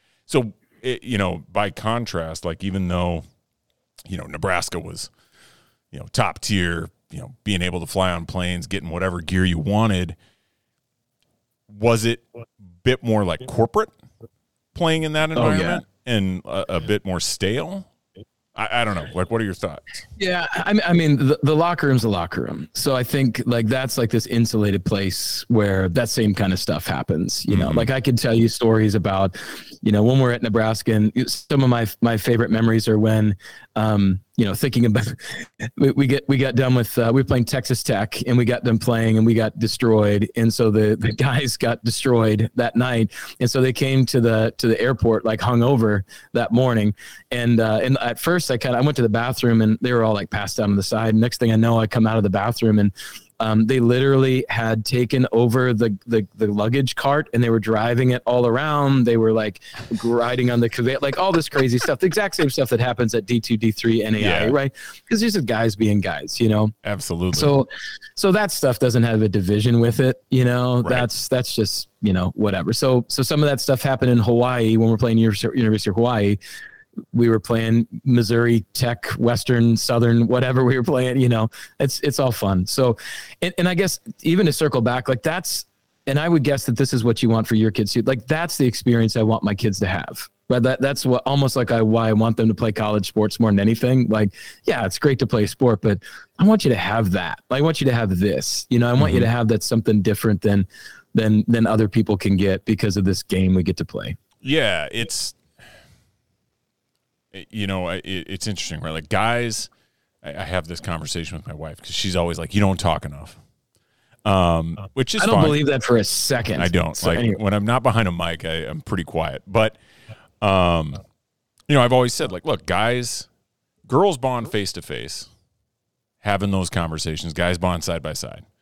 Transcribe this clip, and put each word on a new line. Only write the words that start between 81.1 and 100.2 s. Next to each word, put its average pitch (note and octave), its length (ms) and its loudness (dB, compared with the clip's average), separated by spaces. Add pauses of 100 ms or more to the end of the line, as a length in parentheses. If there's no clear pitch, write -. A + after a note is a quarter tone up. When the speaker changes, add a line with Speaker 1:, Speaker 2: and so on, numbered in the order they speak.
Speaker 2:
you B2+ 80 4
know, A2+ 220 2 (280)
it's, - 220 -2
it's D3 220 -2
all B2+ 100 2
fun. G2 340 0
So, B2 300 0 (460)
and, F3+ 160 -4
and F3 100 2
I F3+ 60 0
guess F3+ 260 -2 (220)
even F3+ 240 2
to D3 80 2
circle C#3+ 260 0
back, B2 300 0
like, B2+ 120 -2
that's, - 440 -4 (420)
and C3+ 100 0
I D#3+ 120 0
would D#3+ 140 4
guess C3+ 240 -2
that A#2 100 0
this C3+ 160 0
is A#2+ 100 0
what A#2 180 0
you A#2+ 60 2
want A2+ 220 2
for A#2 60 2
your A2 140 4
kids G#2+ 220 -2
too. A#2+ 120 0
Like, B2 240 -2
that's D#3+ 280 -2
the C#3 100 2
experience A#2 520 2
I A2+ 60 2
want A2 200 0
my G#2 100 -2
kids G2 280 -2
to G2+ 60 0
have. - 420 -8 (180)
But B2 160 2
that, B2+ 160 0
that's C3 260 -2
what, B2+ 200 2
almost C#3 320 0
like B2 120 0
I, A2+ 120 2
why A2 260 2
I A2 60 2
want A2 240 2
them A2+ 100 2
to G#2+ 80 2
play A2+ 160 -2
college G#2+ 360 -2
sports G#2+ 340 -2
more A2 100 4
than G2 80 4
anything. A#2 480 2
Like, G#2+ 240 0 (320)
yeah, C3+ 220 0
it's F#2 120 -6
great C#3 220 2
to A#2+ 80 0
play A2 160 0
a G2+ 60 0
sport, A#2 320 2
but G2+ 180 0 (400)
I F#3 60 4
want G#3+ 180 4
you C3+ 60 2
to A2+ 80 2
have G2+ 340 0
that. F2+ 280 -4 (100)
I C3 100 0
want D#3 220 0
you C3+ 60 0
to B2+ 60 4
have G2+ 260 0
this, - 500 -2
you A#2+ 100 4
know, A#2+ 100 2
I A#2+ 40 2
want C3 180 4
you F#2+ 80 4
Speaker 1:
Mm-hmm. A#2+ 60 4
Speaker 2:
to A2+ 60 2
have A#2+ 180 0
that A2 140 0
something A2 380 2
different G#2 400 0